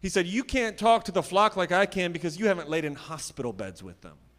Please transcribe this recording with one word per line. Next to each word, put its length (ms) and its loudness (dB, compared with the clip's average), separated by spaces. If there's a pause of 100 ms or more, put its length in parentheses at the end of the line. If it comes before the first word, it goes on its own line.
He 80 -4
said, 180 2
"You 160 -2
can't 340 -2
talk 280 4
to 80 -8
the 100 2
flock 340 4
like 140 0
I 160 4
can 240 -2
because 280 -4
you 100 2
haven't 200 0
laid 160 0
in 120 -4
hospital 560 -8
beds 320 -10
with 160 -16
them. 160 -18 (220)